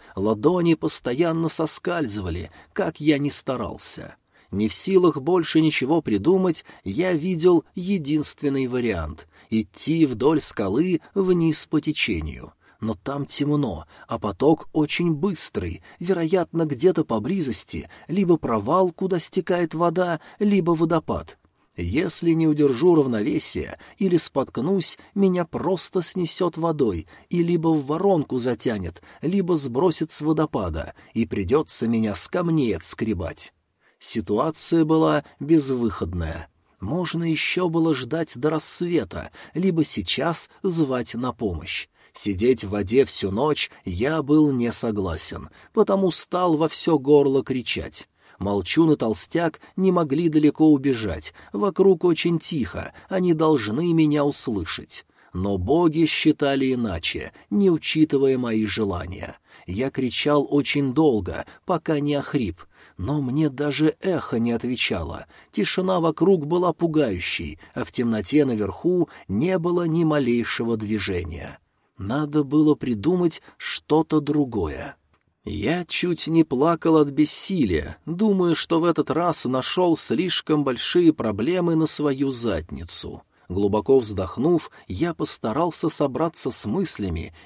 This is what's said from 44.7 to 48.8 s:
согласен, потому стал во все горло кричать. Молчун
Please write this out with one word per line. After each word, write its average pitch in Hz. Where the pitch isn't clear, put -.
согласен, 92
потому 196
стал 180
во 156
все 156
горло 139
кричать. 113
Молчун 101